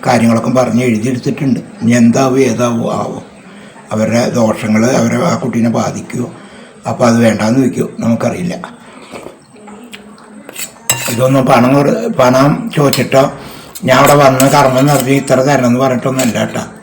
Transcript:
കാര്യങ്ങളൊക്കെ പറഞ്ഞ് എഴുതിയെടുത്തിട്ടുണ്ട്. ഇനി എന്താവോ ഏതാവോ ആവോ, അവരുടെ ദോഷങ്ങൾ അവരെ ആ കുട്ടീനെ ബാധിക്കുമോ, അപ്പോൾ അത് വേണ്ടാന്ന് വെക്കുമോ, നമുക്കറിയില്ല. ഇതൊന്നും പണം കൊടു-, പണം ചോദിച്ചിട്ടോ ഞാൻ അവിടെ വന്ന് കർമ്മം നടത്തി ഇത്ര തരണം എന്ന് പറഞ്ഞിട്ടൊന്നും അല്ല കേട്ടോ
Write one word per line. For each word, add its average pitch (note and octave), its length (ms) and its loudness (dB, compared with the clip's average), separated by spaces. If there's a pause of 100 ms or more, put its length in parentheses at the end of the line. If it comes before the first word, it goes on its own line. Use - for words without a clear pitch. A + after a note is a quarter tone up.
കാര്യങ്ങളൊക്കെ A#2 540 2
പറഞ്ഞ് A#2+ 240 0
എഴുതിയെടുത്തിട്ടുണ്ട്. B2 760 -2 (220)
ഇനി A2+ 100 2
എന്താവോ B2 460 4
ഏതാവോ A#2 480 0 (140)
ആവോ, - 200 -8 (720)
അവരുടെ A2+ 380 0
ദോഷങ്ങൾ A2 540 0 (160)
അവരെ A#2 180 0 (140)
ആ - 40 -2
കുട്ടീനെ A#2 340 -2
ബാധിക്കുമോ, A2 580 -6 (640)
അപ്പോൾ A#2+ 200 0
അത് A#2 160 2
വേണ്ടാന്ന് A2 400 2
വെക്കുമോ, - 220 -4 (120)
നമുക്കറിയില്ല. A2 560 -2 (2500)
ഇതൊന്നും C3 320 2
പണം B2 320 4
കൊടു-, A#2+ 420 0
പണം C3 560 2
ചോദിച്ചിട്ടോ C3+ 480 2 (600)
ഞാൻ B2+ 160 2
അവിടെ C#3+ 240 6
വന്ന് C3 300 4
കർമ്മം C3+ 320 2
നടത്തി C3+ 360 2
ഇത്ര C3 200 0
തരണം C3 240 2
എന്ന് A#2+ 140 2
പറഞ്ഞിട്ടൊന്നും C3 460 -2
അല്ല A2 140 -2
കേട്ടോ A2 240 -6 (200)